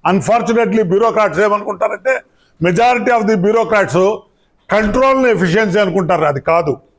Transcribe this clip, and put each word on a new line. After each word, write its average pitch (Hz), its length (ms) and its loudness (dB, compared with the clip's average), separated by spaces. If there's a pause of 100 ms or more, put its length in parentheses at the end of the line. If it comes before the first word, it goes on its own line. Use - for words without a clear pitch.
(120)
Unfortunately, 220 800 0
bureaucrats 202 540 0
ఏమనుకుంటారంటే, 208 680 -4 (520)
majority 233 520 0
of 208 120 -2
the 220 60 2 (100)
bureaucrats 220 520 0 (760)
కంట్రోల్ని 254 600 2
ఎఫిషియన్సీ 185 500 0
అనుకుంటారు, 170 480 0
అది 135 100 -6 (100)
కాదు. 156 220 0 (240)